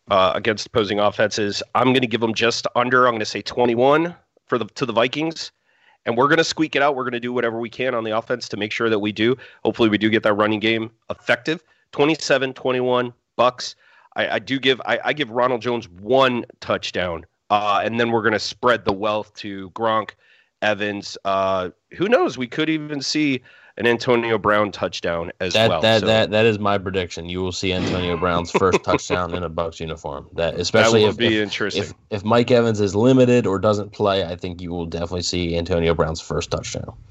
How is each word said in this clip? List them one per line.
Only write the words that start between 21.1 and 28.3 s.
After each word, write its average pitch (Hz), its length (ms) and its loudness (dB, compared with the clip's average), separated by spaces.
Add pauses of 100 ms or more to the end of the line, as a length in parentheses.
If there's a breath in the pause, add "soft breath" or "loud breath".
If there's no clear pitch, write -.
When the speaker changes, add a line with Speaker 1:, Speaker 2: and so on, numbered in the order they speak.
Speaker 1:
Uh, 95 460 0 (220)
who 180 140 -4
knows? 247 300 2
We 127 80 -4
could 156 240 -4
even 151 320 -4
see 139 400 -2 (360 soft breath)
an 104 80 -2
Antonio 117 520 2
Brown 104 340 2
touchdown 87 680 -4
as 92 100 -4
Speaker 2:
That, 110 180 4
Speaker 1:
well. 85 120 0
Speaker 2:
that, 110 180 6
Speaker 1:
So 95 60 -2
Speaker 2:
that, 110 260 2
that 110 140 4
is 107 140 2
my 101 180 0
prediction. 92 500 -6
You 90 140 -4
will 92 100 -4
see 92 220 -2
Antonio 90 420 -2
Brown's 85 340 0